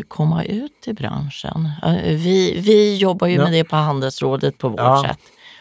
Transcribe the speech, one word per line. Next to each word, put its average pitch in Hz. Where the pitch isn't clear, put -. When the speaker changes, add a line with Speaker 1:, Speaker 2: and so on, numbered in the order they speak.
Speaker 1:
komma 160
ut 240
i 226
branschen? 151
Eh, 165
vi, 175
vi 208
jobbar 185
ju 180
Speaker 2:
Ja. 143
Speaker 1:
med 170
det 160
på 156
Handelsrådet 135
på 131
vårt 113
Speaker 2:
Ja. 131
Speaker 1:
sätt. -